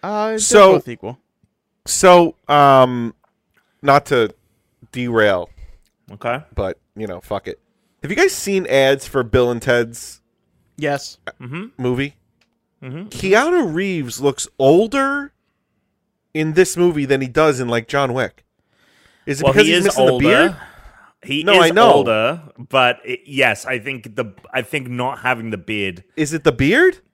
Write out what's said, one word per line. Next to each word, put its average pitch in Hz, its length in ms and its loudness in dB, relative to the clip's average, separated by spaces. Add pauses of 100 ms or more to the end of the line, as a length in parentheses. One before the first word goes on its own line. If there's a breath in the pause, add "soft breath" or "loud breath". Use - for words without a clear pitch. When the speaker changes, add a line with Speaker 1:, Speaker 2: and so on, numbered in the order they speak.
Speaker 1:
Uh, 208 260 -4
they're 220 80 -4
Speaker 2:
So 202 340 6
Speaker 1:
both - 160 -2
equal. 117 280 -14 (680)
Speaker 2:
So, 175 500 4 (140)
um, 131 640 4 (680)
not 139 260 2
to 117 280 0 (560)
derail, 107 580 0 (640)
Speaker 3:
Okay. 120 320 -8 (100)
Speaker 2:
but, 95 240 -6 (200)
you 107 100 -12
know, 90 140 -12
fuck - 260 -10
it. 92 100 -14 (440)
Have 143 100 -10
you 214 60 -6
guys 370 160 0
seen 196 340 -4
ads 135 400 0
for 135 160 -4
Bill 120 260 0
and 120 120 -6
Ted's 120 580 -4 (560)
Speaker 1:
Yes. 143 440 -8 (200)
Speaker 3:
Mm-hmm. 147 280 -16 (140)
Speaker 2:
movie? 127 360 -6 (640)
Speaker 3:
Mm-hmm. 143 260 -16
Speaker 2:
Keanu 226 680 0
Reeves 170 460 -6
looks 139 260 -2 (140)
older 269 720 0 (1000)
in 156 180 -4
this 170 240 0
movie 170 300 0
than 135 160 0
he 131 80 -6
does 147 320 0
in, 123 80 -6
like, 117 180 -4
John 139 260 -4
Wick. 123 300 -6 (840)
Is 139 140 -6
it 147 60 -2
Speaker 3:
Well, 135 80 2
Speaker 2:
because 156 140 4
Speaker 3:
he 160 40 2
Speaker 2:
he's 175 80 2
Speaker 3:
is 185 60 -2
Speaker 2:
missing 135 200 2
the 131 60 4
Speaker 3:
older. 127 160 0
Speaker 2:
beard? 196 280 2 (680 loud breath)
Speaker 3:
He 143 240 -6
Speaker 2:
No, 202 80 2
Speaker 3:
is 185 80 6
Speaker 2:
I 165 80 4
know. 196 240 4
Speaker 3:
older, 127 480 0 (160)
but 123 480 0
it, 127 200 -10
yes, 131 400 -2
I 131 140 -6
think 113 380 -14
the, 117 160 -8 (200)
I 131 100 -4
think 131 260 -8
not 123 300 -6
having 113 320 -4
the 104 60 -6
beard. 95 460 -8 (140)
Speaker 2:
Is 151 160 -4
it 160 100 -8
the 156 80 2
beard? 220 480 0 (140)